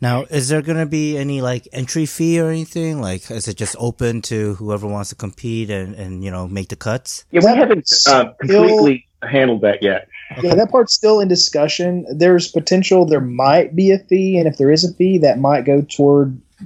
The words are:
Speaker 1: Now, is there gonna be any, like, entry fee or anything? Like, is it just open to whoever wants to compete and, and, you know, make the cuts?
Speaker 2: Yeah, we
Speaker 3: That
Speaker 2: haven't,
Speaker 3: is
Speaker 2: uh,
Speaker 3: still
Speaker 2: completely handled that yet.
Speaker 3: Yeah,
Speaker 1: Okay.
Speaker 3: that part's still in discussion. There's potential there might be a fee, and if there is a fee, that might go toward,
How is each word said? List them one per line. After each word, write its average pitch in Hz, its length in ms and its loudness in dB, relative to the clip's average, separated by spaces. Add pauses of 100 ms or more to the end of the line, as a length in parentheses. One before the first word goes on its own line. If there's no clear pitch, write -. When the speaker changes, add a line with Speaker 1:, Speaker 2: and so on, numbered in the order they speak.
Speaker 1:
Now, 123 240 -2
is 139 240 -4
there 156 120 0
gonna 160 260 -4
be 151 300 -4
any, 139 240 -4
like, 123 320 -6
entry 131 340 -4
fee 165 340 -2
or 160 100 -2
anything? 160 500 -6
Like, 95 300 -8
is 113 180 -10
it 98 80 -8
just - 220 -8
open 117 440 -4
to 107 340 -4
whoever 104 300 -8
wants 101 240 -8
to - 60 -16
compete 113 540 -8
and, 95 240 -8
and, 92 300 -12
you 98 60 -8
know, 92 180 -8
make 95 200 -8
the 101 80 -12
cuts? - 540 -8
Speaker 2:
Yeah, 175 100 2
we 185 60 6
Speaker 3:
That 233 120 4
Speaker 2:
haven't, 220 320 2
Speaker 3:
is - 180 2
Speaker 2:
uh, 131 160 4
Speaker 3:
still 120 160 -8
Speaker 2:
completely 190 680 2 (160)
handled 123 400 0
that 101 200 0
yet. 98 260 -2 (240)
Speaker 3:
Yeah, 147 60 -14 (120)
Speaker 1:
Okay. 175 60 4
Speaker 3:
that 214 140 2
part's 240 240 2
still 214 260 2
in 196 80 0
discussion. 175 840 0
There's 170 400 4
potential 185 560 2
there 151 140 2
might 135 560 2
be 190 160 4
a 196 60 2
fee, 190 400 0
and 160 100 2
if 147 80 -2
there 139 140 4
is 156 120 4
a 175 120 -2
fee, 185 240 2
that 139 200 2
might 139 280 2
go 143 160 2
toward, 143 560 2 (280)